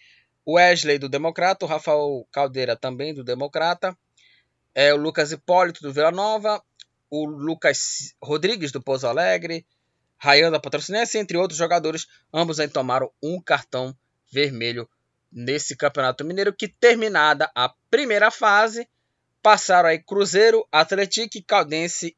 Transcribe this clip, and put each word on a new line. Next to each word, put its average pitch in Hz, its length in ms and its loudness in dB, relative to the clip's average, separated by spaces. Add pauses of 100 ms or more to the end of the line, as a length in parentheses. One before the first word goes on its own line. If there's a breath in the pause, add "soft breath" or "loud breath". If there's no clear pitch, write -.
(460 soft breath)
o 151 80 -2
Wesley 170 440 4
do 139 120 -10
Democrata, 165 560 -2
o - 20 -4
Rafael 147 640 -2
Caldeira 131 460 -2
também 135 360 -8
do 135 100 -14
Democrata, 156 760 -4 (760 soft breath)
é, 143 200 4
o 147 40 2
Lucas 156 360 -4
Hipólito 175 480 0
do 143 100 -10
Vila 151 200 2
Nova, 208 520 -2 (460)
o 151 160 -6
Lucas 151 960 -4
Rodrigues 156 500 -4
do 135 100 -10
Pouso 131 260 -4
Alegre, 165 580 -2 (520)
Rayan 147 340 4
da 156 80 0
Patrocinense, 180 580 -4
entre 190 200 -4
outros 175 200 -2
jogadores, 160 500 -2 (260 soft breath)
ambos 160 240 -2
aí 151 120 -2
tomaram 131 420 -2 (100)
um 175 200 -6
cartão 131 540 -4 (360)
vermelho 123 580 -4 (400)
nesse 135 460 -6
Campeonato 139 480 -2
Mineiro, 190 300 -2
que 214 140 -8
terminada 185 840 2
a 123 200 0 (180)
primeira 208 400 2
fase, 220 560 2 (540)
passaram 185 480 6
aí 160 100 0
Cruzeiro, 202 720 2
Atlético, 196 720 0
Caldense 165 720 -2